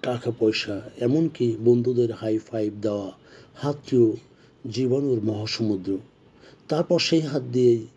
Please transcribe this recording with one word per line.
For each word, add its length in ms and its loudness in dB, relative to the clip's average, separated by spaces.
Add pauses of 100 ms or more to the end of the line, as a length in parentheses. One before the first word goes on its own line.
টাকা 380 -4
পয়সা, 420 0 (160)
এমনকি 680 0
বন্ধুদের 460 4
হাই 260 -4
ফাইভ 440 -4
দেওয়া 300 -4 (440)
হাতটিও 640 2 (540)
জীবাণুর 520 0
মহাসমুদ্র। 760 -4 (720)
তারপর 320 0
সেই 200 2
হাত 240 -4
দিয়েই 540 2